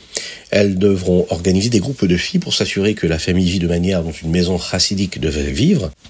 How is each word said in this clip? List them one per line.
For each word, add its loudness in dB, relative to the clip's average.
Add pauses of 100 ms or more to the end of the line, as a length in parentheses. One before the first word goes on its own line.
(520)
Elles 2
devront 2
organiser 2
des 2
groupes -2
de 2
filles -2
pour -4
s'assurer 0
que -4
la 0
famille 0
vit 0
de 0
manière 0
dont -4
une -8
maison 2
chassidique -2
devait -2
vivre 2 (180)